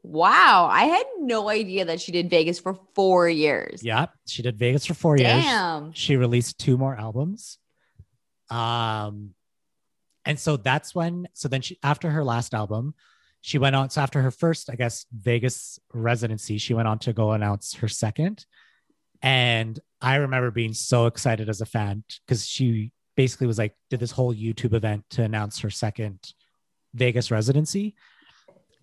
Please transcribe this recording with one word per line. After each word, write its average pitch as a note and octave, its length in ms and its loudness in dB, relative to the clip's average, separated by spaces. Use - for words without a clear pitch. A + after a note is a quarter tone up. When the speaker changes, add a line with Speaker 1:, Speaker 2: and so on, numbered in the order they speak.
Speaker 1:
Wow. F#3+ 720 6
I F3 140 6
had F4+ 200 2
no A3+ 280 -2
idea G3 380 -2
that E3 160 -4
she - 100 -10
did F3 180 -2
Vegas E3+ 300 2
for F#3 200 -8
four F#3 340 6
years. D3 540 0
Speaker 2:
Yeah. A#2 240 0
She - 160 -10
did A2+ 160 -4
Vegas B2 300 2
for E3 80 -4
four D3+ 200 4
years. B2+ 280 6
Speaker 1:
Damn. E3+ 500 -2
Speaker 2:
She - 220 0
released B2 440 0
two C3 160 2
more C3+ 200 -2
albums. A#2+ 640 -8
Um, A2 840 -4
and D3 140 -2
so D3+ 180 0
that's C3 380 -2
when, F3 380 -4
so - 140 -8
then C3 140 -2
she, - 220 -12
after D3 260 0
her D3+ 140 0
last A#2+ 320 -2
album, A2 400 -4
she - 180 -2
went C3+ 160 4
on, C3+ 160 0
so D3+ 100 -2
after C#3 220 0
her C3 80 2
first, E3 400 -2
I A#2+ 40 -8
guess, A#2+ 360 -4
Vegas A#2+ 680 -2
residency, A2+ 640 -2
she G#2+ 160 -4
went A2+ 140 2
on A2 120 0
to A#2 140 -4
go G#2+ 200 2
announce G#2 420 -2
her A2+ 120 -4
second. D3+ 580 -4
And A#2+ 580 2
I C3 140 2
remember C3 340 0
being A2+ 240 -4
so A#2 320 2
excited A2+ 420 0
as G#2+ 140 -6
a A2 60 -4
fan G#2 360 -4
'cause A2+ 200 -2
she A#2 440 -2
basically C3 320 2
was A2+ 120 0
like, G#2+ 160 -4
did B2+ 80 -4
this A#2 120 -4
whole B2 220 0
YouTube A2+ 400 -4
event G#2+ 380 -2
to A#2+ 120 0
announce G#2+ 360 -4
her G#2+ 100 -4
second G#2 640 -8
Vegas B2 340 2
residency. D3 680 0